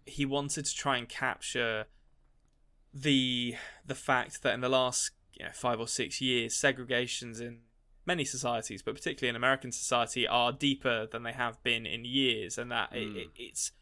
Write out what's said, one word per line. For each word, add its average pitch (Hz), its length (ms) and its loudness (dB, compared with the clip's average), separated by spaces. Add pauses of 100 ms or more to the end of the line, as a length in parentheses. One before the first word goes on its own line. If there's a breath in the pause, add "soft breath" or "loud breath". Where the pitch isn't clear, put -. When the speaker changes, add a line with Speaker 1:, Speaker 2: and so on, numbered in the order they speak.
Speaker 1:
he - 200 -2
wanted 143 400 -2
to - 100 -2
try 139 220 2
and 117 100 -4
capture 117 800 -2 (1080)
the, 127 600 2 (300 loud breath)
the 143 100 -4
fact - 480 0
that 123 100 4
in 123 80 -2
the 127 80 2
last, 131 420 4 (220)
you - 120 -12
know, - 80 -8
five 120 260 0
or 117 80 -4
six - 340 -2
years, 120 320 2
segregations 123 880 0
in 120 180 -10 (460)
many 175 200 0
societies, 117 580 -2
but - 120 -2
particularly 139 340 -2
in 120 60 -2
American 127 360 2
society, 120 560 2
are 120 240 4
deeper 131 560 2
than 117 160 -8
they 117 80 -6
have 117 320 -2
been 117 220 2
in 113 200 -6
years, 123 520 2
and 120 140 -4
that 113 220 0
it, 110 140 -4
Speaker 2:
Mm. 107 80 -8
Speaker 1:
it, 113 200 -8
it's - 360 -6 (100)